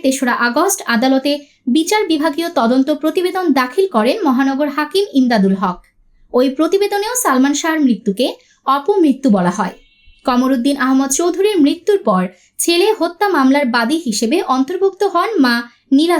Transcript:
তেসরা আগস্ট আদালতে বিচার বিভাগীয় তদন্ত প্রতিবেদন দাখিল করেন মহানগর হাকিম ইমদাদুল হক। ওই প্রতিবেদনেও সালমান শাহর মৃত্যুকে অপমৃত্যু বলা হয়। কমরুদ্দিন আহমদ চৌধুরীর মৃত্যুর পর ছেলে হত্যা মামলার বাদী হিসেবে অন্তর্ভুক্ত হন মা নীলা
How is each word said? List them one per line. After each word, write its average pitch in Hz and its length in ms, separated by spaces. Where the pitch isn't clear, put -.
তেসরা 262 300
আগস্ট 320 320
আদালতে 262 380
বিচার 415 260
বিভাগীয় 320 360
তদন্ত 254 300
প্রতিবেদন 359 420
দাখিল 254 260
করেন 233 200
মহানগর 269 500
হাকিম 302 280
ইমদাদুল 214 420
হক। 185 180
ওই 247 140
প্রতিবেদনেও 403 680
সালমান 277 380
শাহর 320 260
মৃত্যুকে 214 400
অপমৃত্যু 285 640
বলা 180 280
হয়। 185 160
কমরুদ্দিন 262 600
আহমদ 269 340
চৌধুরীর 359 460
মৃত্যুর 330 440
পর 185 140
ছেলে 349 280
হত্যা 349 280
মামলার 269 300
বাদী 240 300
হিসেবে 240 320
অন্তর্ভুক্ত 359 480
হন 381 260
মা 240 100
নীলা 320 280